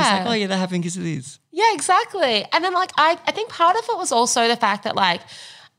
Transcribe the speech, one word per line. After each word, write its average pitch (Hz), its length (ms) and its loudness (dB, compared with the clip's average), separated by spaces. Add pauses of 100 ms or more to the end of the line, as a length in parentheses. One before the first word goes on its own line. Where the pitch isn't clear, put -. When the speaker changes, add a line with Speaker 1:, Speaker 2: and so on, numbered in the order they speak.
Speaker 1:
Yeah. 202 140 2
Speaker 2:
like, 185 80 -4
"Oh 233 60 0
yeah, 208 140 -2
that 190 100 -2
happened 180 260 -2
'cause 175 120 -6
of 180 80 -8
this." 151 360 -8 (120)
Speaker 1:
Yeah, 415 220 2
exactly. 339 800 0
And 330 100 2
then, 370 100 -2
like, 359 240 0
I, 320 200 4 (100)
I 294 40 -2
think 440 180 -6
part 339 260 2
of 440 140 -2
it 427 80 -2
was 349 140 -4
also 233 360 2
the 233 80 2
fact 208 300 -2
that, 220 100 0
like, 180 260 2 (580)